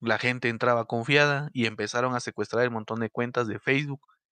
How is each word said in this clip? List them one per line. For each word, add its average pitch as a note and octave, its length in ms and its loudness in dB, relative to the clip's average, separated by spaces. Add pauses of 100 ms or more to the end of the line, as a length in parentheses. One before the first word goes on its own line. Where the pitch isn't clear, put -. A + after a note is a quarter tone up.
la A2 160 2
gente B2 320 0
entraba A#2 340 2
confiada C#3+ 720 2
y A#2+ 120 2
empezaron A2+ 480 -2
a B2 60 -2
secuestrar A2 460 0
el A#2+ 60 0
montón A2+ 280 -6
de A2+ 100 -2
cuentas A#2+ 380 -2
de G#2+ 120 -4
Facebook, C#3 420 -2 (300)